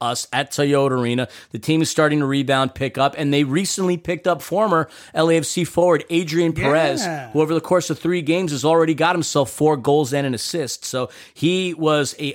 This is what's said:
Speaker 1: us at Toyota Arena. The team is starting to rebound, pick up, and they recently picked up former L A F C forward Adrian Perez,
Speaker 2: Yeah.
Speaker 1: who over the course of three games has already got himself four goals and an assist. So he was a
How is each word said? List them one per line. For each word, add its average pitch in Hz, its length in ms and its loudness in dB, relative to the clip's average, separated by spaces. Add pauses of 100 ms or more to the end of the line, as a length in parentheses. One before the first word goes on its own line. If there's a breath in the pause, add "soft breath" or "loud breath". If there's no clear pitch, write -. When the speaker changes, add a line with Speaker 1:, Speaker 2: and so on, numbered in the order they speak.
Speaker 1:
us 120 320 -4
at 139 200 -2
Toyota 139 400 2
Arena. 123 360 0 (220 loud breath)
The 113 80 -8
team 160 240 0
is - 80 -2
starting 151 300 2
to 143 40 0
rebound, 135 500 0
pick 135 220 -6
up, 135 220 0
and 147 120 0
they 143 140 2
recently 180 540 -2
picked 175 280 -6
up 175 140 0
former 180 480 0 (240 loud breath)
L 165 180 2
A 165 60 4
F 151 80 0
C 180 200 -2
forward 170 440 2
Adrian 165 460 0
Perez, 151 480 2
Speaker 2:
Yeah. 143 300 -8
Speaker 1:
who 151 100 2
over 156 100 0
the 165 80 0
course 180 300 0
of 147 80 -4
three 175 240 -2
games 165 300 0
has 127 120 -4
already 160 300 4
got 160 200 0
himself 151 360 0
four 151 260 2
goals 143 380 0
and 139 120 -2
an 131 60 -2
assist. 123 540 -6
So 127 240 -6 (240 loud breath)
he 180 400 0
was 151 440 0
a 143 160 -6